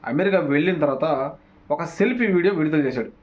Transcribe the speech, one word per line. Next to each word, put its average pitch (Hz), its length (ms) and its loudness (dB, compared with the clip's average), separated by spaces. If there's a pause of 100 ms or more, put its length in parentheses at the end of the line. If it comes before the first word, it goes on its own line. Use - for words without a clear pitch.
(100)
అమెరికా 190 280 2 (140)
వెళ్ళిన 165 320 2
తర్వాత 139 220 -2 (680)
ఒక 151 80 -6 (160)
సెల్ఫీ 240 280 0 (100)
వీడియో 175 220 2
విడుదల 156 300 2
చేశాడు. 120 220 -4 (120)